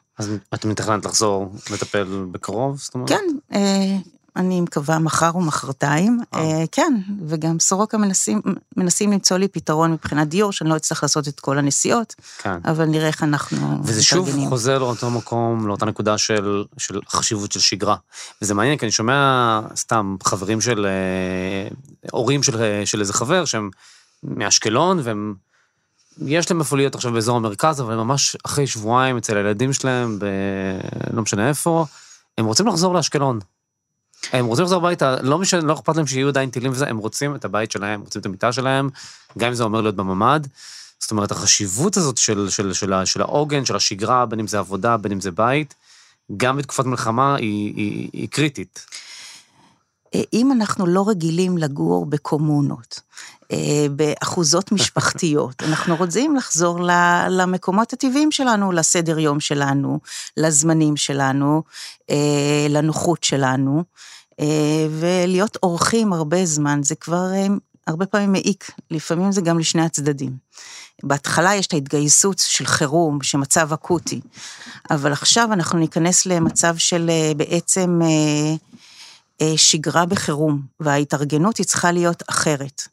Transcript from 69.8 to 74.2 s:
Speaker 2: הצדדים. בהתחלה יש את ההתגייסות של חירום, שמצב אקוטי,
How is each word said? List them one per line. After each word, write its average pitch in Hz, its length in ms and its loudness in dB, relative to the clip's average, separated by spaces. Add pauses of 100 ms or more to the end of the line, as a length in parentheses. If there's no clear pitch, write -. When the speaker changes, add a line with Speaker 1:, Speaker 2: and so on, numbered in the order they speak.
Speaker 2:
הצדדים. 139 540 -2 (640)
בהתחלה 160 520 2
יש 196 120 0
את - 60 -4
ההתגייסות 151 640 2
של - 280 0
חירום, 147 560 2
שמצב 147 500 2
אקוטי, - 480 -2 (720)